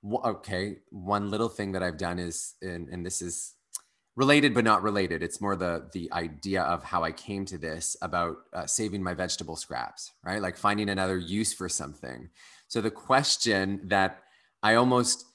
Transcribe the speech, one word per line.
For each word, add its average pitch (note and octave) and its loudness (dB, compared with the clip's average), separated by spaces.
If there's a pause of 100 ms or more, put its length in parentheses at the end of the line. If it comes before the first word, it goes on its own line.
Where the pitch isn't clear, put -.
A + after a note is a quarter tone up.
Wh-, G#2 -4
okay, G2 -4 (120)
one G2+ -2
little A2 0
thing G2 -4
that F#2 -2
I've F2 -2
done F2 -2
is, F2 -6
and, F2 -8
and F2 -8
this F2+ -6
is - -8 (640)
related C#3+ 6
but A#2 4
not G#2+ 6
related, F#2+ 0
it's - -6
more G2 0
the, F2 -2
the E2+ -8
idea F2 -2
of E2 0
how E2+ -2
I E2 -2
came G2 -6
to F#2 -10
this D#2+ -6
about, E2+ -2 (180)
uh, E2+ -6
saving G#2 -2
my F#2 -2
vegetable E2+ -4
scraps, - -10 (120)
right? G2 -4
Like F2+ -4
finding G#2 2
another F#2+ 2
use F#2+ 0
for F#2 -6
something. C#2+ -8 (380)
So A#2 -2
the G#2+ 0
question G2+ 2
that F#2+ 2 (400)
I A2 6
almost B2 4